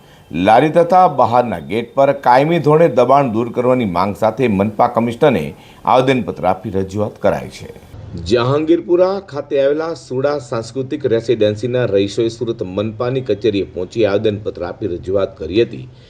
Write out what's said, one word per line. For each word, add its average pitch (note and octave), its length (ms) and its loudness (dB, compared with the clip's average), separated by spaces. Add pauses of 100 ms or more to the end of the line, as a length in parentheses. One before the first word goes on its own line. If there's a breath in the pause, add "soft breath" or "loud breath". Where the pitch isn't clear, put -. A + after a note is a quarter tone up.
(340 soft breath)
લારી A2 360 4
તથા F3 400 4
બહારના A#2+ 500 0
ગેટ F2+ 360 -6
પર C#3 180 4
કાયમી C#3+ 460 4
ધોરણે D#3 300 4
દબાણ C3 440 4
દૂર A2+ 200 -2
કરવાની B2 320 0
માંગ F#2 320 -2
સાથે A2+ 320 0
મનપા G#2+ 380 2
કમિશનરને A#2 680 0 (300 loud breath)
આવેદનપત્ર A#2+ 600 0
આપી F#2+ 240 -2
રજૂઆત F#2+ 520 -6
કરાઈ C#2+ 260 0
છે. - 200 -18 (560)
જહાંગીરપુરા D#3+ 960 0
ખાતે C#3 420 -4
આવેલા D#3 320 -2
સુડા C#3 440 -4
સાંસ્કૃતિક C3 680 -8
રેસિડેન્સીના A2+ 760 0
રહીશોએ G2+ 440 0
સુરત A2+ 340 -6
મનપાની G#2+ 580 -4
કચેરીએ G2+ 420 -2
પહોંચી F2+ 420 -4
આવેદનપત્ર G#2 600 -2
આપી F#2 220 -8
રજૂઆત F#2 520 -4
કરી F#2 240 0
હતી B2+ 260 -6 (220 soft breath)